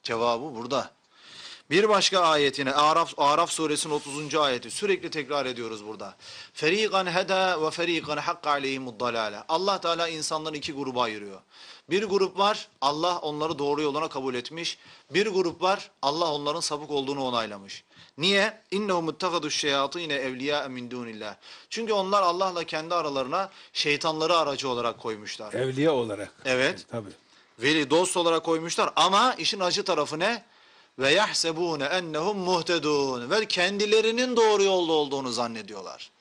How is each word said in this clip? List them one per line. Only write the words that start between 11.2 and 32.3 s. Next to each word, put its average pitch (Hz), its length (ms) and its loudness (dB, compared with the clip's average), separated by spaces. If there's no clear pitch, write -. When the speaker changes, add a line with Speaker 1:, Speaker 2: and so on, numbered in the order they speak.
Speaker 1:
Bir 190 140 2
grup 190 340 2
var, 208 300 2
Allah 160 380 0
onları 151 400 -4
doğru 143 220 0
yoluna 151 260 0
kabul 131 280 -4
etmiş. 160 420 -8
Bir 190 180 2
grup 180 340 0
var, 190 300 0
Allah 156 320 0
onların 147 260 -2
sapık 151 320 -6
olduğunu 139 320 -2
onaylamış. 110 600 -4
Niye? 196 440 2
"İnnehum 185 380 0
ittehadu 165 420 -2
şeyatîne 143 600 0
evliyâ 135 540 -2
min 123 240 -10
dûnillah." 110 440 -10
Çünkü 220 240 -4
onlar 196 280 2
Allah'la 175 420 0
kendi 165 320 -4
aralarına 151 540 -2
şeytanları 156 640 2
aracı 139 320 0
olarak 120 300 -2
koymuşlar. 107 540 -8
Speaker 2:
Evliya 131 400 0
olarak. 107 380 -4
Speaker 1:
Evet. 135 460 0
Speaker 2:
Tabii. 110 180 -8
Speaker 1:
Veli 143 300 2
dost 175 280 4
olarak 165 260 2
koymuşlar 165 520 0
ama 196 380 4
işin 196 260 -2
acı 180 240 0
tarafı 156 360 0
ne? 208 240 0
"Ve 135 120 4
yahsebune 165 720 0
ennehum 170 540 -2